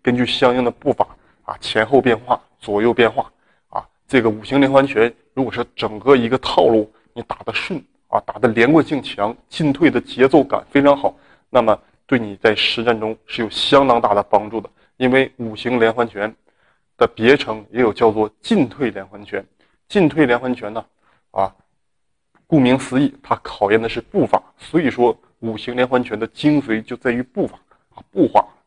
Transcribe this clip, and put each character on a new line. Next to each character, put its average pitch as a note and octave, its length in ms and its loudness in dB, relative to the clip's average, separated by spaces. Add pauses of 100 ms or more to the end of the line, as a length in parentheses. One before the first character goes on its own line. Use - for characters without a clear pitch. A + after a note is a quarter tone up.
根 B2 140 0
据 B2 100 0
相 B2 280 0
应 B2+ 100 0
的 A#2+ 60 0
步 - 220 -4
伐 - 160 -2 (360)
啊， - 160 -12
前 A2 260 -2
后 B2+ 160 4
变 A#2+ 160 0
化、 B2 220 -4 (200)
左 G#2 220 -4
右 A#2 120 2
变 - 180 4
化 - 200 -6 (380)
啊。 - 160 -10 (220)
这 B2+ 140 2
个 A2+ 80 0
五 G#2+ 140 -6
行 C#3 180 0
连 C3+ 100 2
环 C#3 140 4
拳， A#2 280 0 (200)
如 C3 100 -4
果 A2+ 80 -6
是 A#2+ 140 -6 (100)
整 G#2+ 240 -8
个 C3 160 4
一 A#2 140 0
个 B2+ 80 0
套 - 300 0
路 A2 220 2 (240)
你 A#2+ 100 -12
打 - 200 -10
得 A#2 80 -8
顺 D3+ 300 -8 (260)
啊， G#2 180 -2
打 - 140 -10
得 B2 100 2
连 A#2 220 2
贯 D#3+ 140 4
性 C#3 160 -4
强， G#2+ 340 -6 (140)
进 D3+ 240 -2
退 D3 160 2
的 A#2+ 100 0
节 - 280 0
奏 C#3 160 4
感 - 260 -4
非 - 120 2
常 C#4+ 140 6
好， - 200 -4 (340)
那 B2+ 120 2
么 A2 180 0 (260)
对 B2+ 140 0
你 G#2 160 -8
在 G#2+ 180 2
实 - 300 -4
战 A2+ 160 0
中 A2 260 -8
是 - 160 -10
有 G#2+ 80 -4
相 C#3 380 2
当 A#2+ 140 4
大 G#2+ 120 0
的 G2+ 80 2
帮 G#2 280 -2
助 A2 100 -8
的。 G2+ 100 -14 (280)
因 B2+ 120 0
为 C3 280 2
五 A2+ 180 -10
行 A#2+ 240 -4
连 A2+ 140 2
环 A#2+ 120 -2
拳 G#2 280 -8 (640)
的 A#2 100 2
别 A#2+ 300 2
称 A2 340 -8
也 A#2 80 -6
有 A2 140 2
叫 A2+ 180 4
做 G#2+ 180 -2 (120)
进 F3 260 0
退 A#2 240 -6
连 G2 160 -14
环 G#2 160 -20
拳。 G2+ 180 -8 (460)
进 F3+ 220 2
退 D3+ 160 2
连 A#2+ 120 0
环 B2+ 160 -4
拳 G#2+ 200 -10
呢， A2+ 120 -10 (460)
啊， F#2+ 240 -4 (920)
顾 D#3 120 2
名 B2+ 180 4
思 B2+ 240 -2
义， C#3 220 -2
它 - 140 -4
考 - 340 -4
验 A2+ 100 4
的 - 60 -6
是 - 140 -6
步 D#3+ 260 -2
伐， - 160 0 (140)
所 - 240 -2
以 C3 100 0
说 A#2+ 260 2 (220)
五 A2+ 180 -8
行 B2 160 -10
连 B2 140 0
环 B2+ 160 0
拳 G#2+ 160 -8
的 A2+ 80 -6
精 D3 340 0
髓 A2 200 -4
就 A#2+ 160 -12
在 B2+ 140 -4
于 B2 120 -4
步 D#3 240 -6
伐 - 100 -14 (380)
啊， - 160 -20
步 E3+ 160 0
伐。 - 180 2 (220)